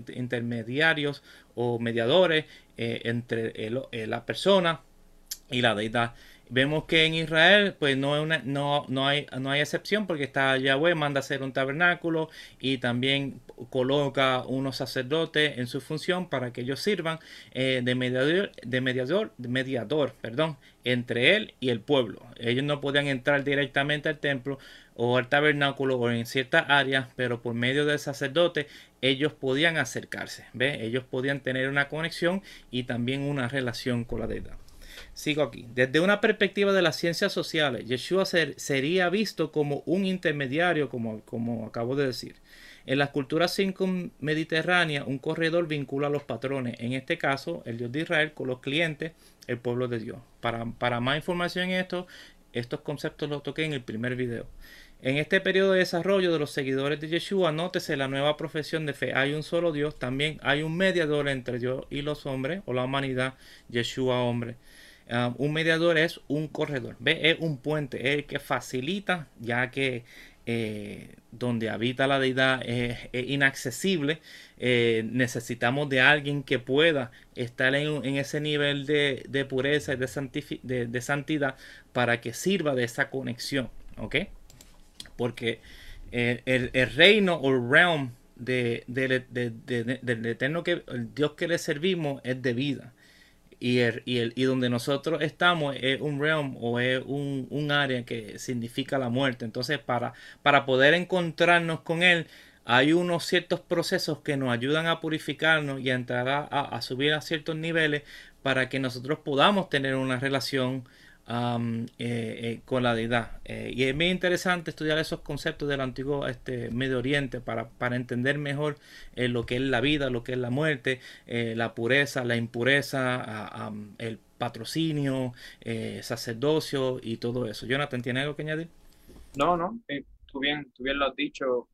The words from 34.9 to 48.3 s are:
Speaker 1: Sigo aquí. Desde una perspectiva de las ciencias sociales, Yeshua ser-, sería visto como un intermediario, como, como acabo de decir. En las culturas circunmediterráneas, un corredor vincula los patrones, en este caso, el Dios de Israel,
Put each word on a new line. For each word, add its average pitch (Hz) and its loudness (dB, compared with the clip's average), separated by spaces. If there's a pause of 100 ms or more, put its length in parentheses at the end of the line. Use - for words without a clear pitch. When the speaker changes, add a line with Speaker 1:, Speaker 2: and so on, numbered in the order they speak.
Speaker 1:
Sigo 151 0
aquí. 120 -4
Desde 131 4
una 202 4
perspectiva 202 2
de 185 4
las 160 2
ciencias 175 0
sociales, 147 -2
Yeshua 175 0
ser-, 165 0
sería 160 0
visto 190 0
como 143 0
un 190 2
intermediario, 156 0
como, 113 -6
como 117 -4
acabo 117 -4
de 143 2
decir. - -6 (500)
En 135 2
las 143 2
culturas 160 0
circunmediterráneas, 170 0
un 135 -2
corredor 160 0
vincula 143 -2
los 143 -2
patrones, 127 -4
en 123 -2
este 135 -2
caso, 147 -2
el 117 -6
Dios 120 -6
de 147 -2
Israel, 160 0